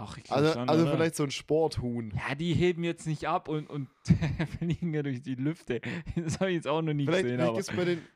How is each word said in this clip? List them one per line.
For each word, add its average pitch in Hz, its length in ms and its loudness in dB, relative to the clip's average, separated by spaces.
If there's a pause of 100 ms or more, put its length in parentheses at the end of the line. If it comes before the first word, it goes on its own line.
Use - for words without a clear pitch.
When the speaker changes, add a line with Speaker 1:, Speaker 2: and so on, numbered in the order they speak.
Speaker 1:
doch, - 120 -12
ich - 60 -16
glaub 123 160 0
Speaker 2:
Also, 156 140 6
Speaker 1:
schon, 123 160 -4
Speaker 2:
also 160 140 6
Speaker 1:
oder? 147 120 2
Speaker 2:
vielleicht 165 200 2
so 156 80 0
ein 139 80 0
Sporthuhn. 120 840 0
Speaker 1:
Ja, - 180 -4
die 165 220 0
heben 170 280 2
jetzt 170 220 -2
nicht 151 220 -2
ab 165 200 -2
und, 151 220 -4
und 143 180 -6 (180)
<laughs> - 540 2
fliegen 170 340 -2
ja 151 100 -2
durch 131 180 -4
die 135 140 -6
Lüfte. 131 460 -2 (340)
Das 165 240 -2
hab 190 80 2
ich 180 80 2
jetzt 156 120 -2
auch 156 140 2
noch 156 120 0
nie 143 120 0
Speaker 2:
Vielleicht, 180 180 2
Speaker 1:
gesehen, 123 140 0
Speaker 2:
vielleicht 123 120 4
Speaker 1:
aber 113 100 0
Speaker 2:
gibt's - 160 -4
bei 175 100 0
den, 175 160 0 (140)